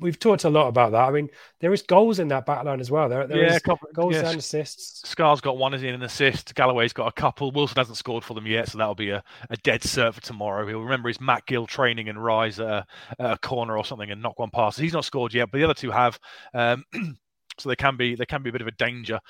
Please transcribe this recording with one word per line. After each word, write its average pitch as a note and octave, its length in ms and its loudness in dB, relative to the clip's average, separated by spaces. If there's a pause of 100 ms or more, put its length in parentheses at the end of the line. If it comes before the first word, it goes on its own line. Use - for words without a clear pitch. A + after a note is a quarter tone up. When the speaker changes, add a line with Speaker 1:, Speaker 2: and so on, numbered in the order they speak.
Speaker 1:
we've E3+ 180 -2
talked G#3 260 2
a E3 60 4
lot D3+ 180 6
about A#2 240 6
that. A2+ 140 6
I C3+ 40 2
mean, D3 180 0 (320)
there E3+ 140 2
is G3 80 0
goals G#3 360 6
in E3 100 0
that C3+ 180 0
back C#3 180 -2
line C#3 160 -2
as B2 100 -6
well. D3 200 2
There, C3 160 -2
there - 160 2
Speaker 2:
Yeah, E3 80 6
Speaker 1:
is E3+ 60 4
Speaker 2:
a E3 40 4
couple, E3 320 -2
Speaker 1:
goals E3 220 0
Speaker 2:
yes. D#3 120 0
Speaker 1:
and E3 120 -2
assists. - 680 -8
Speaker 2:
Scar's D3 360 4
got C3 160 -2
one, C3+ 160 2
isn't C3 120 -4
he, B2+ 60 -4
an B2+ 100 -8
assist. C3 520 0
Galloway's B2 400 4
got A#2 140 -2
a A2 40 -4
couple. C3+ 400 -2
Wilson C#3+ 240 0
hasn't A#2+ 220 0
scored A#2 260 -6
for - 80 -12
them G#2+ 140 -10
yet, A2 240 0
so G#2+ 80 -12
that'll G#2+ 160 0
be G2+ 160 -4
a, G2+ 120 -4 (280)
a A#2 80 -8
dead A2+ 240 0
cert A#2 320 0
for - 80 -20
tomorrow. G#2 440 -4
He'll A2 140 -8
remember A#2+ 280 -2
his A#2 120 -6
Matt B2+ 240 0
Gill A#2 220 -2
training A#2 420 -2
and G#2+ 160 -10
rise A2 340 0
at A2 80 -4
a, G#2 200 -4 (320)
at B2 140 -2
a A2+ 60 -4
corner A#2 380 -4
or G#2+ 80 -2
something G#2 260 -10
and G2+ 120 -12
knock A#2 160 -8
one A2+ 120 -6
past. A2 300 0
He's D#3+ 140 -2
not D3+ 100 -2
scored A#2+ 300 -4
yet, A#2 180 2
but C3+ 60 -2
the D3 60 4
other D#3 100 2
two C3 160 -8
have. A#2+ 280 2 (360)
Um, A#2+ 380 0
<clears throat> E3+ 260 -8 (380)
so - 120 -10
they B2+ 80 0
can C3+ 200 2
be, A#2+ 200 -2
they A#2+ 100 -6
can C#3+ 160 -8
be C3 60 -6
a A2+ 40 -8
bit A#2+ 100 -6
of A2 40 -6
a A2+ 60 -8
danger, A2+ 580 -6